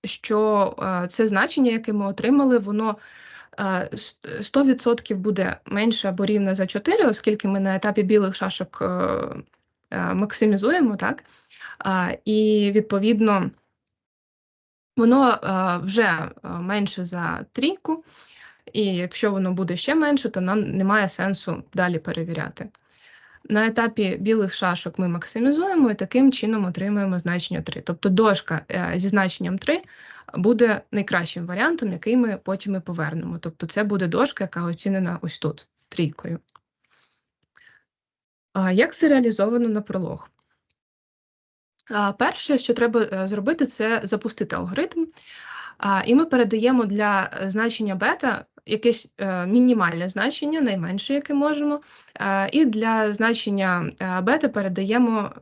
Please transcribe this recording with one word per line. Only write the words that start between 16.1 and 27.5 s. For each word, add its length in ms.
менше 560
за 480
трійку, 520
і 240
якщо 340
воно 220
буде 240
ще 180
менше, 340
то 120
нам 200
немає 480
сенсу 540
далі 240
перевіряти. 680
На 220
етапі 540
білих 340
шашок 440
ми 100
максимізуємо 840
і 40
таким 380
чином 320
отримуємо 540
значення 440